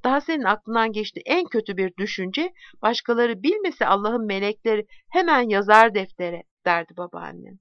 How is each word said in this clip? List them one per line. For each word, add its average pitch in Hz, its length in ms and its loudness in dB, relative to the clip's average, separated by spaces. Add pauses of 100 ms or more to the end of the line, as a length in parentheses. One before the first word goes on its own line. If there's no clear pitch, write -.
Daha 269 180 2
senin 311 220 -4
aklından 220 480 0
geçti 208 340 -6
en 339 200 0
kötü 202 320 -4
bir 190 200 -2
düşünce, 202 560 -4 (280)
başkaları 233 640 0
bilmese 359 420 0
Allah'ın 214 400 0
melekleri 208 640 -2 (240)
hemen 302 380 2
yazar 214 440 6
deftere, 180 500 -6 (220)
derdi 170 320 -2
babaannem. 175 640 -14